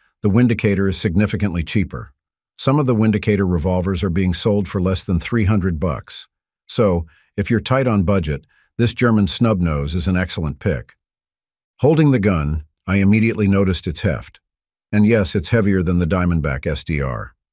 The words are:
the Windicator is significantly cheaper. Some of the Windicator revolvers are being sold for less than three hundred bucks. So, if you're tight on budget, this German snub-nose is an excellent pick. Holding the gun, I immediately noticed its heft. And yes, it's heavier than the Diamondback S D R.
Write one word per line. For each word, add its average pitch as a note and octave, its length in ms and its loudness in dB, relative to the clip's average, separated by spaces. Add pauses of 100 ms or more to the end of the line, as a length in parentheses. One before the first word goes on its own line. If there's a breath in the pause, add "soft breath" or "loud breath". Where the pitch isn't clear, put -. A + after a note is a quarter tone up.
(220)
the G#2 80 2
Windicator G2+ 580 2
is F#2 80 -2
significantly F#2+ 680 -2
cheaper. D#2 520 -4 (420)
Some C#3 220 0
of C#3+ 80 0
the B2+ 80 2
Windicator G#2 540 2
revolvers F2+ 540 -2
are G2 80 -2
being F2+ 220 0
sold G2+ 340 -2
for G2 140 -4
less F#2+ 240 -2
than F2 160 0
three A#2 240 -2
hundred F#2 340 0
bucks. D2 480 -6 (420)
So, F2+ 360 0 (320 soft breath)
if G#2 140 -4
you're A2+ 100 2
tight C3 260 0
on G#2 180 2
budget, D#2 420 -2 (320)
this A#2 160 0
German A2 320 4
snub-nose E2+ 680 0
is D#2+ 120 -2
an F#2 100 2
excellent E2+ 420 -4
pick. D2 360 -4 (840)
Holding D#3 320 4
the B2+ 60 2
gun, D#2 460 0 (220)
I F#2+ 100 0
immediately G#2 500 2
noticed G2 400 0
its E2 140 -6
heft. - 400 -6 (500)
And G#2 160 4
yes, G#2+ 280 2
it's F#2 160 -2
heavier G2 320 2
than F2 160 0
the F2 80 2
Diamondback E2 600 -2
S D2 160 -4
D D2 200 -4
R. A#1+ 320 -8 (180)